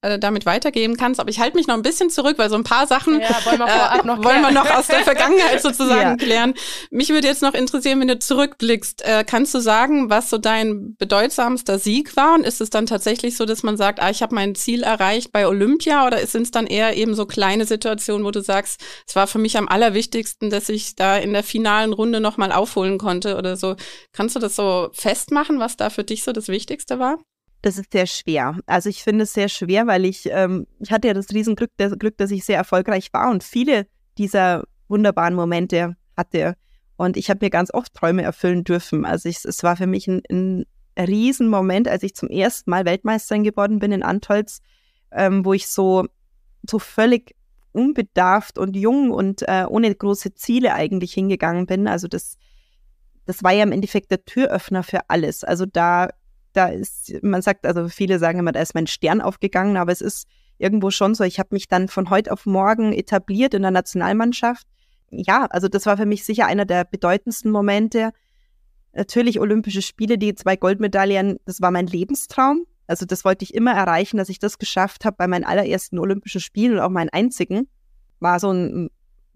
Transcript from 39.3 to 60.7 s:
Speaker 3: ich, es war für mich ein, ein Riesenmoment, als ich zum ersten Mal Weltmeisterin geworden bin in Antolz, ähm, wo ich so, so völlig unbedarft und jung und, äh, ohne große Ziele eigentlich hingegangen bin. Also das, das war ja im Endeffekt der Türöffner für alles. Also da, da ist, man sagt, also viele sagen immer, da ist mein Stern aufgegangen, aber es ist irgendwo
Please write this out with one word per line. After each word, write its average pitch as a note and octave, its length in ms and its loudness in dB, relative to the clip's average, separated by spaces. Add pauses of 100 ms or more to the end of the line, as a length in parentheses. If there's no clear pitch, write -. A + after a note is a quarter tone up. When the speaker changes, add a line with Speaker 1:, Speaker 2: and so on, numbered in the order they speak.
Speaker 3:
ich, - 120 -10
es - 200 -8
war F3 140 2
für F3+ 100 -4
mich F#3+ 200 -2
ein, F#3 240 -2
ein F#3 360 -2 (320)
Riesenmoment, G#3 880 2
als F3+ 140 -2
ich G3 120 -8
zum - 140 -8
ersten F#3+ 420 -2
Mal F3+ 140 0
Weltmeisterin G#3+ 580 -2
geworden G#3 360 0
bin G3+ 120 0
in G3 120 -2
Antolz, G#3 580 -2 (520)
ähm, F#3+ 340 2
wo F#3+ 80 4
ich G3 120 -2
so, F#3+ 380 2 (640)
so A3 100 -2
völlig A#3 560 0 (380)
unbedarft G#3+ 840 0
und F#3+ 180 -4
jung A#3+ 360 2
und, G3 320 -2
äh, F#3 260 0
ohne G#3+ 260 2
große G3+ 400 -4
Ziele A#3+ 380 0
eigentlich F3 400 -2
hingegangen F3+ 540 -2
bin. F#3+ 200 0
Also F#3 220 -2
das, - 300 -10 (880)
das - 160 -8
war - 100 4
ja G#3 120 6
im G3+ 80 2
Endeffekt G3 380 -2
der F#3+ 140 -2
Türöffner F#3+ 580 -2
für - 280 -4
alles. D#3+ 340 -2
Also F3 220 -2
da, F3 420 0 (460)
da F#3 140 4
ist, - 440 -10 (100)
man F#3+ 200 0
sagt, - 240 -2
also E3+ 240 -2
viele F#3 280 0
sagen E3 200 0
immer, E3+ 140 0
da - 80 -2
ist D#3+ 140 -4
mein E3 120 0
Stern E3 340 0
aufgegangen, G3 560 0
aber F3 160 0
es - 80 -2
ist - 260 -8 (300)
irgendwo G3 340 0